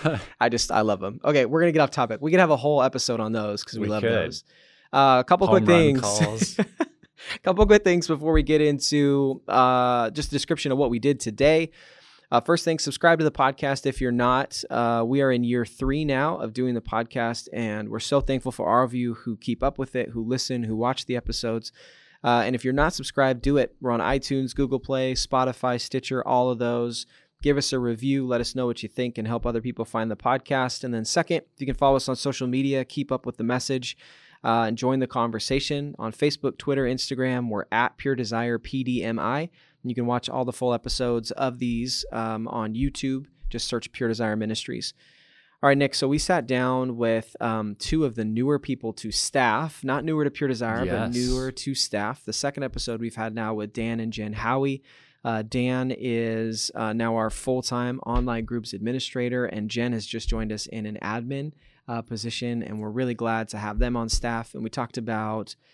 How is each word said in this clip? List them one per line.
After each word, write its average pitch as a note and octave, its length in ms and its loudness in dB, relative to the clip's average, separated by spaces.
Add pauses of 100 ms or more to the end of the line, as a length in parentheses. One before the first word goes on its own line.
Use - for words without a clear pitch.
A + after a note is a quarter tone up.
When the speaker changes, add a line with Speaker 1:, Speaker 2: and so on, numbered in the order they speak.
(180)
Speaker 1:
<laughs> - 220 -12
Speaker 2:
I A#2 80 4
just, A#2 240 0
I - 80 4
love G2+ 240 2
him. G#2 220 -6
Okay, C#3+ 200 6
we're D3 140 2
gonna E3+ 140 4
get D#3 80 6
off C#3 100 4
topic. A#2 300 -2
We D#3 100 -2
could E3+ 80 8
have E3+ 120 6
a C#3 60 6
whole C#3+ 240 2
episode B2+ 380 0
on A2 140 -2
those G#2+ 320 -2
'cause - 120 -14
we G#2+ 40 -4
Speaker 1:
We G#2 80 -2
Speaker 2:
love G#2+ 140 0
Speaker 1:
could. A#2 100 2
Speaker 2:
those. E2+ 320 -2 (480)
Uh, C3+ 260 6
a B2+ 60 2
couple - 220 4
Speaker 1:
Home A2 100 8
Speaker 2:
quick A2 120 4
Speaker 1:
run F3 120 8
Speaker 2:
things. C#3 200 6
Speaker 1:
calls. A2 560 0 (420)
Speaker 2:
<laughs> - 440 -14
Couple G3 220 4
quick G#3 180 8
things F3 240 4
before D#3 240 2
we D#3 120 6
get D3+ 180 4
into, C#3 840 2
uh, B2 640 4
just D3+ 180 -6
a - 20 -12
description C#3+ 400 -2
of B2+ 60 2
what C#3 120 2
we A#2+ 100 0
did C#3 200 2
today. D#3 520 4 (580)
Uh, A#2+ 120 4
first E3 240 2
thing, D#3+ 120 2
subscribe E3 420 4
to D#3 60 4
the D3 60 4
podcast C#3 540 0
if C3+ 160 -2
you're B2 100 0
not. B2 580 2
Uh, A#2 360 2
we C3+ 160 2
are C3+ 100 4
in A#2+ 120 2
year A#2+ 220 2
three C3+ 400 -2
now C#3+ 320 0
of A2 160 -6
doing B2 200 0
the A2+ 80 -2
podcast, A#2 720 -4
and G#2+ 360 -4
we're A2 100 -6
so C#3 220 2
thankful C3 300 -2
for - 180 -4
all A#2+ 140 6
of A#2+ 100 -2
you A#2+ 220 -2
who A2+ 220 -8
keep A#2+ 260 -4
up C#3 160 0
with C3 160 -6
it, B2 140 -2
who A#2 140 -6
listen, B2 400 -2
who A2 120 -2
watch A#2+ 300 -2
the B2 100 -4
episodes. A#2 560 -4 (520)
Uh, A#2+ 220 4
and B2+ 80 0
if A#2+ 120 -2
you're B2+ 80 0
not D3+ 200 2
subscribed, C3 480 0
do C#3+ 160 4
it. - 220 0
We're B2+ 120 -2
on A#2 100 0
iTunes, C3+ 520 0
Google C3+ 260 0
Play, C3 340 -2
Spotify, B2+ 640 0
Stitcher, - 480 -4
all B2+ 220 2
of A#2+ 100 -2
those. A#2+ 460 -2 (360)
Give C#3+ 160 4
us C#3 140 0
a C3 80 0
review. B2+ 480 0
Let A#2+ 140 2
us A#2 140 -6
know B2+ 100 0
what A#2+ 180 -2
you G#2+ 60 -8
think B2 280 -4
and A2 100 -4
help A#2 180 -2
other A#2 160 -2
people A2+ 240 -6
find A2+ 260 -2
the G2+ 60 -4
podcast. B2+ 640 0
And B2 100 -4
then A2+ 120 -4
second, E3 380 0 (140)
you C#3 80 -10
can C3 100 -2
follow C#3 200 4
us C3 140 0
on B2+ 80 -2
social C3 300 -4
media. C3+ 360 0
Keep C3+ 280 -6
up C3 140 -2
with A#2+ 120 -8
the A#2+ 60 -4
message, B2 520 -2 (480)
uh, A#2 240 2
and A2+ 100 -2
join C3 220 0
the B2+ 80 0
conversation C3+ 880 -2
on A2 140 -6
Facebook, C#3+ 460 -2
Twitter, C#3 280 0
Instagram. B2+ 640 -2
We're G#2 220 -4
at A#2 260 2
Pure C3+ 180 -2
Desire A#2 440 -2
P C3 240 -6
D B2 180 -2
M A2+ 160 -4
I. C3+ 320 -2 (340)
You B2 120 -6
can A#2+ 120 -2
watch B2 200 0
all B2+ 160 -2
the A#2+ 80 -2
full B2 220 0
episodes A#2+ 580 -2
of B2+ 280 -2
these, A#2+ 520 -4
um, A2+ 380 -4
on A2 240 -4
YouTube. C3+ 540 -4 (220)
Just - 200 -6
search A#2+ 240 -4
Pure A#2 160 -2
Desire A2 260 -2
Ministries. A2 580 -6 (720)
All C#3 60 8
right, C#3 80 8
Nick, C#3 180 2
so C3+ 140 0
we D3 80 2
sat D#3+ 280 0
down B2+ 520 0
with, A2+ 420 0
um, A2 360 -2
two D#3+ 280 0
of A#2+ 120 0
the A2+ 100 -2
newer B2+ 340 0
people A#2+ 340 -6
to A2 180 -10
staff, C3 760 0
not C3+ 180 0
newer D#3 220 0
to C#3 60 0
Pure C#3+ 180 -2
Desire, A2+ 300 -2
but G2+ 340 -2
Speaker 1:
Yes. - 20 -2
Speaker 2:
newer B2+ 360 0
to C3+ 220 -8
staff. G#2+ 520 -4
The A2 80 -6
second C#3 300 -4
episode B2 360 -6
we've A2+ 160 -6
had A2 180 -6
now A2 200 -4
with G#2+ 180 -6
Dan A2+ 300 -4
and A2 100 -4
Jen G#2+ 220 -8
Howie. C3+ 500 0 (400)
Uh, A2+ 200 0
Dan B2+ 540 0
is, A2+ 800 -2
uh, A2 160 -2
now A2+ 240 0
our A2 140 0
full-time B2 760 -4
online A#2+ 380 0
groups A2+ 300 -6
administrator, B2 720 -4
and G#2+ 240 -6
Jen A#2+ 240 -2
has G#2+ 120 -4
just - 220 -8
joined A2 240 -2
us G#2+ 140 -8
in A2 200 -10
an G#2+ 160 -10
admin, C3 520 -6 (340)
uh, A#2 140 -6
position, A#2 600 -6
and G#2+ 200 -8
we're G#2+ 100 -6
really B2 240 -2
glad A2+ 340 -2
to G#2+ 80 -12
have G#2 220 -4
them B2 160 2
on A#2 140 -2
staff. A#2 440 -4
And C3 100 -10
we A2+ 60 -6
talked B2 280 -6
about A2 580 -4 (180)